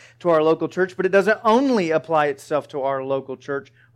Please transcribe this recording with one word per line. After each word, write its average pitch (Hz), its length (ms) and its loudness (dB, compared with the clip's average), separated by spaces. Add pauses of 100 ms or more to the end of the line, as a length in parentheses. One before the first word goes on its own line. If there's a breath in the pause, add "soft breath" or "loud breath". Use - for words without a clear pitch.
(200 soft breath)
to 175 100 -2
our 160 120 4
local 160 280 0
church, 185 260 -4
but 185 100 -2
it 185 60 -2
doesn't 196 320 2
only 226 480 2
apply 156 360 0
itself 143 420 -6
to 147 140 -8
our 135 200 -4
local 135 320 -6
church 139 380 -10 (220 soft breath)